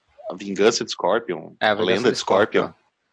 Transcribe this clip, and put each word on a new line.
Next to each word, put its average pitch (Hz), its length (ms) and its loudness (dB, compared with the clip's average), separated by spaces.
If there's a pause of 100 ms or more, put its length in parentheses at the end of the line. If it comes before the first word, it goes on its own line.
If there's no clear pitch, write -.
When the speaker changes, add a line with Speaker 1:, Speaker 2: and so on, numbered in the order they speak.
(280)
Speaker 1:
A - 60 -8
Vingança 98 500 0
de - 60 -12
Scorpion, 87 720 -4
Speaker 2:
É, 110 80 0
A 107 40 2
Speaker 1:
A - 20 2
Speaker 2:
Vingança 92 220 0
Speaker 1:
Lenda 120 120 2
Speaker 2:
de - 60 4
Speaker 1:
de - 40 -6
Scorpion. 101 460 2
Speaker 2:
Scorpion. - 180 -14 (300)